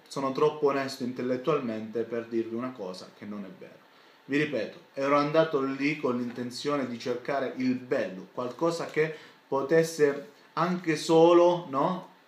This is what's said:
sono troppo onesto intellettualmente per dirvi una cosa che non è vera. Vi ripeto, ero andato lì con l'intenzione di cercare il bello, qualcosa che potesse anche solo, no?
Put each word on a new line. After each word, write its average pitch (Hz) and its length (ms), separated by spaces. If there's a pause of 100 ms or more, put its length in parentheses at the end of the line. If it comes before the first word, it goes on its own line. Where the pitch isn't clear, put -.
sono 135 260
troppo 147 340
onesto 135 380
intellettualmente 123 1000
per 113 240
dirvi 113 280
una 127 180
cosa 92 440
che - 80
non 104 200
è 95 40 (100)
vera. - 240 (440)
Vi 139 120
ripeto, - 400 (160)
ero 139 220
andato 151 440
lì 135 380
con 127 180
l'intenzione 123 720
di 120 120
cercare 131 580
il 127 180
bello, 104 580
qualcosa 151 540
che 156 280 (320)
potesse 143 840 (240)
anche 170 420
solo, 170 720
no? 156 440 (160)